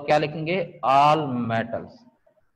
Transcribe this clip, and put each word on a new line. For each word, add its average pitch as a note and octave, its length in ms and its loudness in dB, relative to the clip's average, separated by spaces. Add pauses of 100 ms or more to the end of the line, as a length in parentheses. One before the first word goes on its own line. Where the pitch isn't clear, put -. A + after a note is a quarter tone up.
क्या D3+ 120 4
लिखेंगे, D#3 400 -4 (280)
all D3 360 4 (280)
metals। A2+ 440 -6 (600)